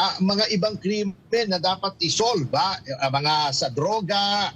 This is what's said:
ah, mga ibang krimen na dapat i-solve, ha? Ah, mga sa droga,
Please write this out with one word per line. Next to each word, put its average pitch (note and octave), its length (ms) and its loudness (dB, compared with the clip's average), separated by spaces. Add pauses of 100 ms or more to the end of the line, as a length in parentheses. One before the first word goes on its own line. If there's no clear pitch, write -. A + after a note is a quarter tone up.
ah, F#3+ 160 0
mga G3+ 320 2
ibang G#3+ 320 0
krimen G#3 720 -2
na F3+ 80 -2
dapat F#3+ 400 0
i-solve, E3+ 560 2
ha? F3+ 240 0 (240)
Ah, C3+ 80 0
mga D3 400 2
sa C3+ 160 -2
droga, G3+ 880 0